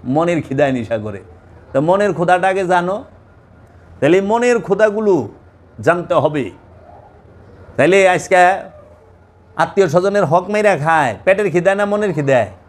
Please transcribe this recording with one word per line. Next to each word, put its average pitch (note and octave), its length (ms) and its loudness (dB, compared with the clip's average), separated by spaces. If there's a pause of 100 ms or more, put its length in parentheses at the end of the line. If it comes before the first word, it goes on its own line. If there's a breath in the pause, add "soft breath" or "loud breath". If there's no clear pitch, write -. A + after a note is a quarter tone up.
(140)
মনের E3+ 300 0
খিদায় C3+ 300 -2
নেশা A#2 300 -4
করে। G2 160 -10 (480)
তো - 120 -4
মনের F#3+ 320 2
ক্ষুধাটা F3+ 360 0
আগে F#3+ 140 -2 (100)
জানো, F3+ 220 -2 (1000)
তাহলে D#3+ 200 2 (120)
মনের A#3+ 360 0
ক্ষুধাগুলো G#3 480 0 (640)
জানতে D#3+ 460 -2
হবে। D3 220 -2 (1300)
তাহলে E3 240 2 (180)
আজকে F3+ 260 2 (1160)
আত্মীয় F3+ 360 0
স্বজনের G3 380 0
হক F3+ 220 2
মেরা G#3 200 2 (120)
খায়, D#3 260 0 (100)
পেটের G3 300 0
খিদায় F3 280 2
না G#3 60 0
মনের G#3 280 -2
খিদায়? C3+ 360 0 (200)